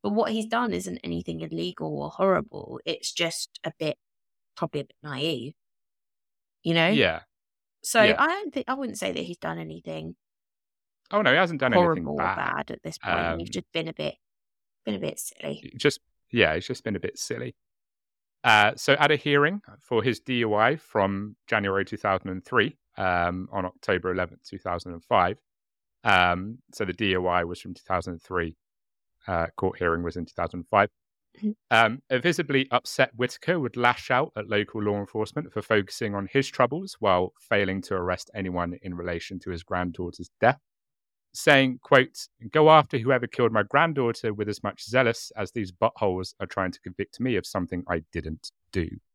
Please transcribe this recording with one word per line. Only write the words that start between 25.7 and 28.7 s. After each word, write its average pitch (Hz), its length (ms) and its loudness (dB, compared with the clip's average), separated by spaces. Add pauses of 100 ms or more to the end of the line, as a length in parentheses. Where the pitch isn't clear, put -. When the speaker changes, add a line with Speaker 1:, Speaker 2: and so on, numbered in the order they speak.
Speaker 2:
Um, 92 540 2 (140)
so 107 120 -4
the 92 80 -6
D 104 180 -2
U 90 160 0
I 87 160 2
was 85 160 -8
from 92 140 -14
two - 100 -18
thousand 90 300 -4
and 82 80 -14
three, 85 340 -4 (720)